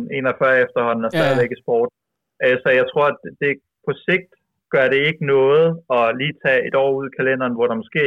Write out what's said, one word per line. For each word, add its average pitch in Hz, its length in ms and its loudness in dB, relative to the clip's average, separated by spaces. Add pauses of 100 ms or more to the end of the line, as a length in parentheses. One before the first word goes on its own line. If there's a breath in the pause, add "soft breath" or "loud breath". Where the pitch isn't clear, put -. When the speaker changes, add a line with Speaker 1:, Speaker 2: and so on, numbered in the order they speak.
(180)
Speaker 1:
enogfyrre 131 480 0
efterhånden, 117 400 -2
og 113 60 -2
Speaker 2:
Ja, - 60 -4
ja. 160 40 0
Speaker 1:
stadigvæk 127 320 0
i - 80 -20
sport. 120 260 0 (560)
Øh, 127 180 2
så - 60 -2 (120)
jeg 123 120 0
tror, 147 200 0
at - 60 -10 (240)
det, 143 80 0 (360)
på 147 60 -4 (140)
sigt 180 240 -2 (440)
gør 135 180 4
det 135 80 2 (100)
ikke 160 140 -6 (100)
noget 139 320 4 (320)
at 117 60 2 (160)
lige 147 140 -4 (100)
tage 131 240 2
et 135 160 -2
år 139 140 2
ud 139 100 -8
i - 100 -16
kalenderen, 127 380 -2
hvor 120 120 0
der 113 140 -4
måske - 240 -6